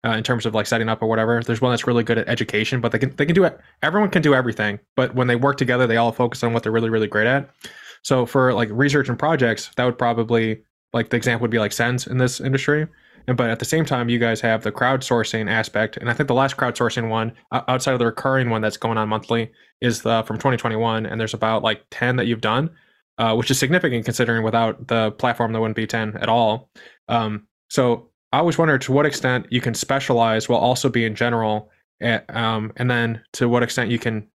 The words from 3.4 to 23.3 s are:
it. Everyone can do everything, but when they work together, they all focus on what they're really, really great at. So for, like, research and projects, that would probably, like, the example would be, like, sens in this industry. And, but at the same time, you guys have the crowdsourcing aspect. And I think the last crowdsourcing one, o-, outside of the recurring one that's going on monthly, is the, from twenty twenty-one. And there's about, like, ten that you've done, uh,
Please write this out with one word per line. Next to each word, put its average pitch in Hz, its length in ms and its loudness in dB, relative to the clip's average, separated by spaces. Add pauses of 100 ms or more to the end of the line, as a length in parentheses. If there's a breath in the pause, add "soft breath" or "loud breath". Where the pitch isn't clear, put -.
it. - 140 0 (240 soft breath)
Everyone 190 280 2
can 175 120 2
do 147 120 6
everything, 107 460 0 (160)
but 127 180 0
when 127 120 2
they 120 100 2
work 139 220 0
together, 123 280 2
they 113 120 2
all 117 140 2
focus 120 300 -2
on 117 100 0
what 117 100 0
they're 110 100 -2
really, 113 180 2
really 110 160 2
great 107 200 2
at. 135 220 2 (540 loud breath)
So 127 240 2
for, 127 280 4
like, 110 180 2
research 139 360 2
and 120 100 -2
projects, 131 580 0
that 123 80 0
would 120 140 0
probably, 113 640 0 (300)
like, 117 180 -2
the 123 60 0
example 117 260 0
would 117 80 0
be, 113 80 0
like, 104 140 0
sens 123 340 -2
in 127 120 -4
this 127 220 0
industry. 147 460 -2 (400 soft breath)
And, 123 120 0
but 120 100 2
at 113 100 -2
the 123 60 -6
same 160 220 0
time, 120 240 -2
you 120 80 0
guys 117 240 0
have 113 200 0
the 107 100 -4
crowdsourcing 120 760 0
aspect. 110 460 -2
And 120 140 -4
I - 20 0
think 135 140 0
the 131 80 0
last 135 240 2
crowdsourcing 120 500 -2
one, 113 240 -2 (200 soft breath)
o-, 123 160 -2
outside 131 240 0
of 123 60 0
the 120 80 2
recurring 127 440 0
one 113 100 0
that's 107 160 -2
going 113 220 -2
on 107 100 0
monthly, 110 420 -2 (300 soft breath)
is 120 220 -2
the, 113 220 2
from 110 140 -6
twenty 127 200 0
twenty-one. 110 480 -2
And 113 120 -6
there's 110 140 -4
about, 110 300 0
like, 110 280 -2
ten 123 260 0
that 110 100 0
you've 113 160 -2
done, 123 260 0 (480 soft breath)
uh, 113 180 2